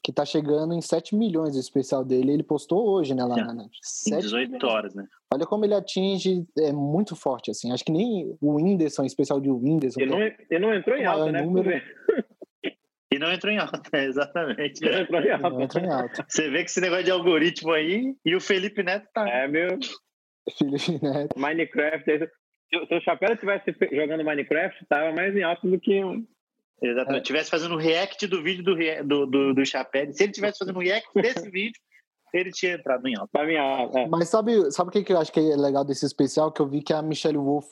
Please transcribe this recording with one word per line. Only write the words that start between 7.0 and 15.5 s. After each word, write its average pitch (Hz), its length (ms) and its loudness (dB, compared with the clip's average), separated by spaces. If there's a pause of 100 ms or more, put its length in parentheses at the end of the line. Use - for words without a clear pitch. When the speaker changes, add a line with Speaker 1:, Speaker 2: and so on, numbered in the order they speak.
Speaker 1:
forte, 123 340 -4
assim. 117 220 -6
Acho 123 120 -4
que 160 80 -2
nem 180 480 -2
o 147 160 2
Whindersson, 160 480 2
especial 139 360 0
de 139 100 0
Whindersson, 131 500 0
Speaker 3:
Ele 135 100 2
Speaker 1:
que 156 40 0
é 185 40 0
Speaker 3:
não 214 80 2
en-, 214 100 -6 (140)
ele 165 160 2
não 220 80 2
entrou 208 220 0
em 294 40 -4
Speaker 1:
o 233 40 0
maior 165 160 2
Speaker 3:
alta, 156 120 2
né? 147 100 0
Speaker 1:
número. 185 280 2
Speaker 3:
<laughs> - 640 -4 (760)
Speaker 2:
E 139 60 2
não 160 120 -2
entrou 185 220 -2
em 208 60 0
alta, 156 220 -4 (120)
<laughs> - 100 0
exatamente. 143 840 -2
Speaker 3:
Ele 156 120 2
não 190 60 2
entrou 165 180 0
em 139 40 2
Speaker 1:
Ele - 140 2
não 175 120 -2